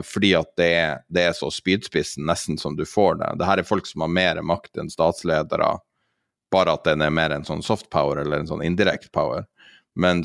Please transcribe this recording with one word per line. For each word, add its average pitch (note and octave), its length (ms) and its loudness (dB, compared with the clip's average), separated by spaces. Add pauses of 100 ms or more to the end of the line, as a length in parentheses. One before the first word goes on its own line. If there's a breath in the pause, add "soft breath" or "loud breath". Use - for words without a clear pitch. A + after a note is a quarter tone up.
fordi G2 320 2
at D#2 200 -4
det E2+ 160 4
er, D#2 260 0 (100)
det F2 180 2
er D#2+ 80 -2
så C2+ 140 -6
spydspissen D#2+ 760 -2
nesten E2 340 -2
som D2+ 160 -6
du D#2 100 -4
får F2 360 2
det. - 160 -4
Det F2 100 0
her F#2+ 140 2
er - 40 -10
folk F#2+ 220 -2
som D#2+ 160 -6
har E2 80 -2
mer E2+ 320 2
makt E2+ 380 -4
enn D#2+ 100 -10
statsledere, D#2+ 840 0 (760)
bare F2 240 4
at - 100 -16
den D2+ 160 2
er D2+ 80 2
mer D#2+ 240 0
en C#2+ 120 -8
sånn D#2+ 180 -6
soft - 280 -2
power C#2+ 280 0
eller D2 220 -2
en D#2 80 -8
sånn D#2 120 -6
indirekt F2 520 0
power. C#2+ 320 -2 (500 soft breath)
Men F2+ 280 2